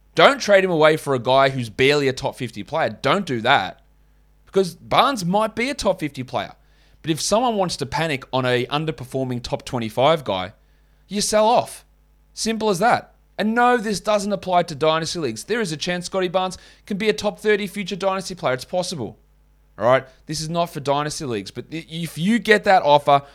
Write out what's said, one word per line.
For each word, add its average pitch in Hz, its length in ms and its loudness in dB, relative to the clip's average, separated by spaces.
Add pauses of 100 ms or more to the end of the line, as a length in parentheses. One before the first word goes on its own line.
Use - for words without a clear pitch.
(160)
Don't 254 240 6
trade 196 240 4
him 185 80 0
away 156 240 6
for 139 180 -2
a 123 60 0
guy 135 300 4
who's 123 200 -6
barely 139 380 2
a 127 40 2
top 127 220 -6
fifty 110 300 -10
player. 139 360 -4
Don't 175 260 0
do 123 160 -4
that. 113 380 0 (640)
Because 190 300 -2
Barnes 196 500 0
might 214 300 0
be 247 160 -4
a 294 40 -6
top 190 260 -2
fifty 139 240 -8
player. 113 320 -6 (440)
But 156 120 -4
if 151 80 -4
someone 233 340 0
wants 185 220 -2
to 135 100 -6
panic 156 460 -4
on 127 120 0
a 123 220 0
underperforming 131 720 -6
top - 240 -8
twenty-five 131 600 0
guy, 92 280 -4 (540)
you 202 140 -6
sell 214 260 2
off. - 380 0 (500)
Simple 220 360 -2
as 170 100 0
that. 196 320 0 (260)
And 214 160 -2
no, 247 220 4
this 208 240 -4
doesn't 208 320 -2
apply 185 300 2
to 175 120 -10
dynasty 156 440 0
leagues. 120 260 -4
There 233 160 -2
is 196 100 -4
a 156 60 -6
chance 175 300 -6
Scotty 185 220 -2
Barnes 185 280 -2 (300)
can 202 100 -6
be 214 140 0
a - 20 4
top 208 260 -4
thirty 208 280 2
future 202 280 -8
dynasty 190 400 -4
player. 135 200 -2
It's 131 100 -6
possible. 170 540 -6 (600)
All 98 60 -2
right? 127 220 4 (180)
This 151 160 -8
is 156 80 -8
not 170 220 -2
for 156 100 -10
dynasty 143 460 -4
leagues. 104 240 -6
But - 200 -12
i-, 160 160 -10
if 160 300 -10
you 196 220 2
get 208 260 2
that 190 180 6
offer, 143 420 4 (100)